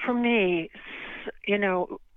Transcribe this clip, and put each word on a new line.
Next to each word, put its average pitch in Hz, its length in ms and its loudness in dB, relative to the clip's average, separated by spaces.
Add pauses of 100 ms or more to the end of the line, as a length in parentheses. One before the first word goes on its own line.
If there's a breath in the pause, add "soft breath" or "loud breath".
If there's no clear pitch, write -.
for 254 80 0
me, 208 600 2
s-, - 580 -12 (140)
you 202 120 2
know, 185 420 0 (160)